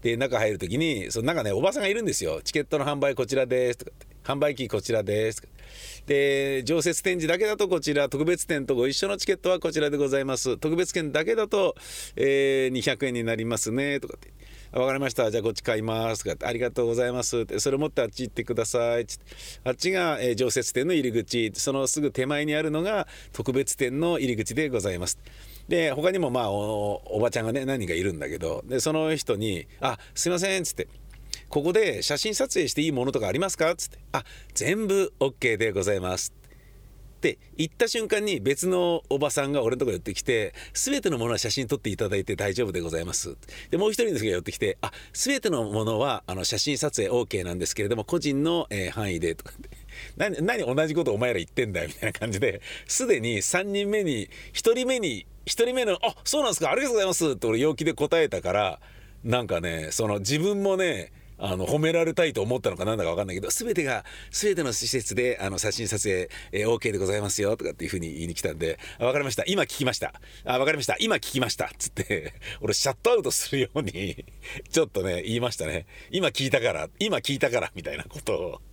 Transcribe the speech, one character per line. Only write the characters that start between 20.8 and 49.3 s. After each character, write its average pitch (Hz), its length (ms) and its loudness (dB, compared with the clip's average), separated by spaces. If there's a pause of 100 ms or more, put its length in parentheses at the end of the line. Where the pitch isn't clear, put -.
の 180 60 2
入 151 100 4
り 127 80 2
口、 113 440 0
そ - 180 -2
の 135 140 0
す - 120 0
ぐ 147 120 2
手 131 140 0
前 147 200 0
に 151 100 0
あ 156 60 2
る 160 100 0
の 156 120 0
が 202 220 0 (280)
特 - 180 -2
別 131 240 0
展 131 240 0
の 170 180 2
入 127 120 0
り 117 80 0
口 107 180 -4
で 151 140 0
ご 123 100 0
ざ 95 140 0
い 90 40 -4
ま 90 100 -4
す。 - 120 -4 (500)
で、 165 220 4
他 147 200 2
に 190 60 0
も 156 140 2
ま 123 100 2
あ、 110 80 2
お、 104 560 0
お - 140 -2
ば 117 100 4
ち 117 80 -2
ゃ 117 60 0
ん - 20 0
が 113 80 0
ね、 135 100 0
何 131 180 -2
人 95 60 -4
か 85 60 0
い 85 80 2
る 95 100 2
ん 82 80 -6
だ 71 80 -4
け 78 120 -6
ど、 80 280 -2
で、 127 120 0
そ 156 120 0
の 156 240 2
人 131 200 0
に、 101 320 -2 (120)
「あ、 127 200 -2 (160)
す - 120 0
い 175 40 2
ま 180 80 0
せ 190 180 0
ん」 180 60 -2
っ - 20 -4
つ - 60 -4
っ - 20 -6
て、 - 140 -4 (600)
「こ 147 140 0
こ 170 120 2
で 175 280 2
写 147 160 0
真 214 160 -2
撮 262 180 0
影 165 160 2
し - 60 -2
て 147 80 0
い 156 60 2
い 160 40 0
も 127 140 2
の 135 60 0
と 131 80 2
か 107 80 0
あ 92 40 0
り 110 60 0
ま 185 140 0
す - 60 -6
か？」 160 140 4
っ 180 40 0
つ - 100 -8
っ - 40 -8
て、 - 100 -20 (120)
「あ、 127 140 -2 (300)
全 208 320 0
部 196 320 2
オ 135 80 6
ッ 135 60 2
ケ 120 200 2
ー 107 40 0
で 110 140 2
ご 95 120 2
ざ 101 100 4
い 98 60 2
ま 92 180 0
す」 - 160 -4 (840)
っ - 20 -20
て - 180 2 (180)
言 160 120 0
っ - 20 -2
た - 180 2
瞬 220 200 0
間 208 180 2
に 185 140 0
別 139 280 0
の 180 420 2
お 139 100 2
ば 143 100 2
さ 139 160 0
ん 139 60 -2
が 143 100 2
俺 117 140 4
の 123 60 0
と 135 40 2
こ 120 60 2
寄 92 60 0
っ 85 40 -6
て 101 140 -6
き - 80 -6
て、 110 320 0 (180)
「す - 160 -2
べ 277 120 0
て 185 100 2
の 131 80 0
も 117 60 0
の 117 80 2
は 107 40 0
写 110 140 0
真 131 160 -2
撮 143 80 0
っ - 40 -2
て 107 120 -4
い 92 60 -4
た 107 120 0
だ 101 80 0
い 95 80 -2
て 101 100 -2
大 101 200 0
丈 120 100 2
夫 98 60 -4
で 87 100 -2
ご 85 80 -2
ざ 80 100 -2
い 82 60 -4
ま 87 80 -6
す」。 76 240 -6 (320)
で、 - 80 2
も 202 120 4
う - 20 -2
一 208 100 -2
人 220 120 2
の 135 40 0
人 107 80 -2
が 107 60 2
寄 90 80 2
っ - 20 -12
て - 100 -6
き - 60 -8
て、 98 240 0
「あ、 104 100 -4 (220)
す - 160 -2
べ 277 100 2
て 214 120 0
の 123 140 0
も 107 200 0
の 110 140 2
は、 123 260 0
あ - 80 -6
の、 92 120 -4
写 113 120 0
真 135 220 0
撮 147 200 0
影 98 160 2
オ 120 100 4
ー - 20 -16
ケ 98 140 -2
ー - 20 -4
な 87 100 -4
ん 90 60 -4
で 85 80 0
す - 80 -4
け 107 80 0
れ 101 60 0
ど 117 60 2
も、 107 100 -2
個 175 120 0
人 139 240 0
の、 165 300 2
え 98 160 -2
ー、 80 40 -4
範 104 220 -2
囲 85 60 0
で」 82 160 0